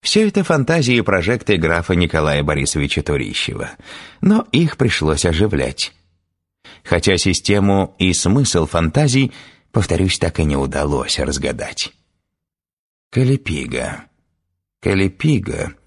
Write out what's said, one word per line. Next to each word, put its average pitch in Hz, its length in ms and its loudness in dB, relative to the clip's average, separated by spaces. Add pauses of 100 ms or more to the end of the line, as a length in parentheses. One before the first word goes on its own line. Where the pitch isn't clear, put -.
«Все 214 260 2
это 202 160 0
фантазии 143 520 2
и 117 60 4
прожекты 98 540 0
графа 85 380 0
Николая 76 500 2
Борисовича 71 580 -2
Турищева, - 720 -6 (500)
но 107 300 4
их 165 240 2
пришлось 78 500 0
оживлять. 80 680 0 (880)
Хотя 90 340 2
систему 98 800 0
и 92 160 2
смысл 92 520 2
фантазий, 123 680 2 (400)
повторюсь, 90 480 0
так 82 220 -2
и - 20 2
не 73 140 0
удалось 71 600 -2
разгадать». 69 760 -6 (1160)
«Калипига, 78 960 -2 (760)
Калипига. 95 920 0 (120)